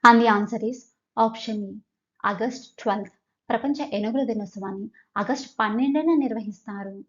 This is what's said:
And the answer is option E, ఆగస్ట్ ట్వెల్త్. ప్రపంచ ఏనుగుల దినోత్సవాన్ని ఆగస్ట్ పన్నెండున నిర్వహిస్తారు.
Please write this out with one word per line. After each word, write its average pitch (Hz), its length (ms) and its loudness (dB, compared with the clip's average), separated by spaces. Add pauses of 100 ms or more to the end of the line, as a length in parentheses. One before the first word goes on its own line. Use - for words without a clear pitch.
And 233 140 10
the 233 160 4
answer 208 220 -2 (120)
is 254 60 -10 (480)
option 226 320 -4 (120)
E, - 20 -14 (600)
ఆగస్ట్ 247 340 -6 (160)
ట్వెల్త్. 202 320 -4 (360)
ప్రపంచ 285 280 -2 (200)
ఏనుగుల 226 320 -2
దినోత్సవాన్ని 196 580 -8 (340)
ఆగస్ట్ 262 260 -4 (120)
పన్నెండున 269 520 2 (120)
నిర్వహిస్తారు. 202 720 -8 (140)